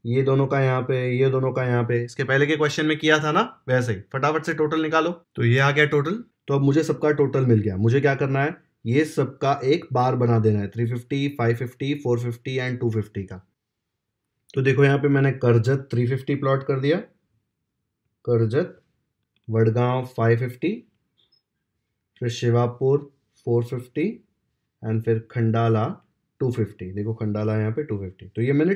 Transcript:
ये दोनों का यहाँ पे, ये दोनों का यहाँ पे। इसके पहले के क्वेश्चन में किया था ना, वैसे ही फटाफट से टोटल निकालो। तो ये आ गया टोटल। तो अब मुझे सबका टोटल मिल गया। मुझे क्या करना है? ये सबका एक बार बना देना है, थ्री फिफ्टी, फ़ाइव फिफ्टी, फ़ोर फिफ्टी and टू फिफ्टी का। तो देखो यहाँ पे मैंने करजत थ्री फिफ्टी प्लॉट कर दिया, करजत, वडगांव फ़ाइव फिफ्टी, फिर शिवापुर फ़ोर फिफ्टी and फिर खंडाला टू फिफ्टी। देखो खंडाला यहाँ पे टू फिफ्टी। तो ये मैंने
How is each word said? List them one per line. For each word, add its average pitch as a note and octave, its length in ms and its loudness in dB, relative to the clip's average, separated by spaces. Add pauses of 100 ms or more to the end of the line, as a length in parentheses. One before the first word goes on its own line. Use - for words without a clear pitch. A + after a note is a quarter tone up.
ये A#2+ 180 0
दोनों C3+ 240 2
का C#3 140 0
यहाँ C3 200 0
पे, B2+ 160 -2 (140)
ये C3 180 2
दोनों C3 240 0
का C3 100 -2
यहाँ A#2+ 200 0
पे। A#2+ 200 -2
इसके A#2+ 200 -8
पहले C3+ 240 2
के D#3 100 0
क्वेश्चन D3+ 280 0
में D#3 120 0
किया D#3 220 4
था D3+ 120 -2
ना, F3+ 100 2 (260)
वैसे B2 260 0
ही F#2+ 60 -6 (140)
फटाफट D3+ 320 -2
से E3 80 -4
टोटल D#3 280 0
निकालो। D#3+ 300 0 (240)
तो B2 80 -2
ये A#2+ 160 4
आ C#3 120 4
गया D3 160 4
टोटल। D3+ 360 -2 (240)
तो C#3+ 60 0
अब C#3 80 2
मुझे C#3 220 4
सबका D3+ 300 0
टोटल C3+ 320 0
मिल A#2 140 4
गया। G2+ 180 -2
मुझे A2+ 240 2
क्या C#3 140 2
करना C3+ 260 -2
है? D#3 140 -2 (300)
ये C3+ 200 2
सबका C#3 600 -2
एक D#3+ 280 0
बार B2+ 220 0
बना A#2 240 2
देना G#2+ 200 2
है, G2+ 80 -4
थ्री A#2 200 -4
फिफ्टी, C#3 420 -4
फ़ाइव A#2 260 -2
फिफ्टी, C3 400 -6
फ़ोर A#2+ 240 -2
फिफ्टी A#2+ 400 -8
and B2+ 200 -6
टू A#2+ 120 -2
फिफ्टी G#2 320 -6
का। F2+ 180 -14 (1120)
तो C#3 80 -2
देखो C3 220 2
यहाँ C#3 140 4
पे C#3 120 0
मैंने C#3 240 2
करजत A#2+ 580 2
थ्री A#2+ 160 0
फिफ्टी C3+ 300 -2
प्लॉट C3+ 260 0
कर C3+ 160 -2
दिया, D3 180 0 (1300)
करजत, A#2+ 500 0 (720)
वडगांव A#2+ 600 2
फ़ाइव A#2 320 2
फिफ्टी, B2+ 320 -4 (1500)
फिर A#2+ 100 -2
शिवापुर A#2+ 680 0 (460)
फ़ोर A#2+ 200 0
फिफ्टी C#3 420 -6 (760)
and A2 200 -2
फिर A2+ 160 2 (120)
खंडाला A2+ 540 2 (560)
टू B2+ 100 0
फिफ्टी। G2 420 -6
देखो G#2 220 -6
खंडाला G#2+ 420 -2
यहाँ G#2+ 140 -2
पे D3 120 -4
टू A2 160 -6
फिफ्टी। F#2+ 280 -12
तो - 140 -6
ये C3 120 0
मैंने E3 220 2